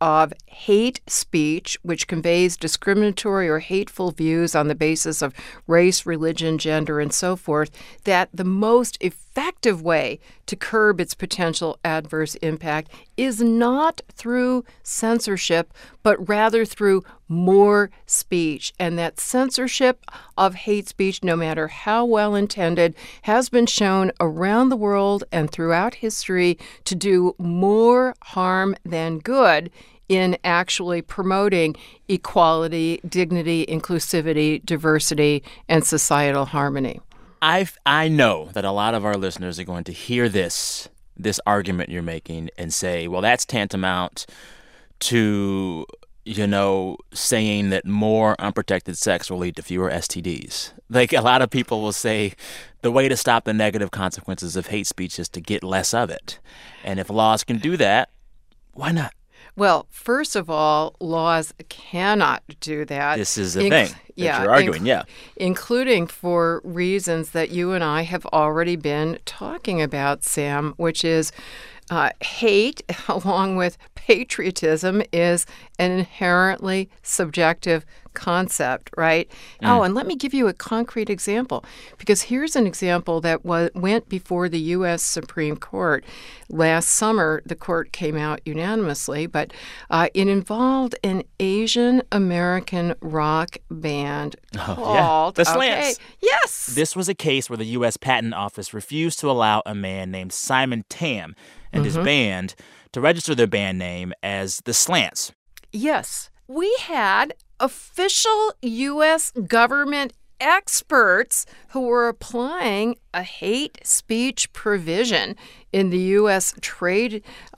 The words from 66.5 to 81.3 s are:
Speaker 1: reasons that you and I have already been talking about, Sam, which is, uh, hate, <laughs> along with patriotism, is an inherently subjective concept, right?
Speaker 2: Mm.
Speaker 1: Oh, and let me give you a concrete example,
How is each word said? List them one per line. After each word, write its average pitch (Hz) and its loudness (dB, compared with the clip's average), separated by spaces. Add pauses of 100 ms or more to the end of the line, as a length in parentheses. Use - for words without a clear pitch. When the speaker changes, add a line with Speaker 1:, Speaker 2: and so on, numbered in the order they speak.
Speaker 1:
reasons 175 -2
that 165 -2
you 175 -2
and 180 -2
I 156 0
have 175 -6
already 160 0
been 151 -2
talking 202 -6
about, 139 -2
Sam, 143 -4
which 165 -2
is, 160 0 (580)
uh, 156 2 (100)
hate, 220 0 (140)
<laughs> - -10
along 190 0
with 180 -2 (200)
patriotism, 185 0 (100)
is 175 2 (320)
an 180 0
inherently 185 0 (140)
subjective 165 0 (300)
concept, 175 -2
right? 165 2 (320)
Speaker 2:
Mm. 226 2
Speaker 1:
Oh, 240 6
and 190 0
let 262 -2
me 349 -4
give 269 -4
you 254 2
a 180 0
concrete 226 -6
example, 208 -4 (340)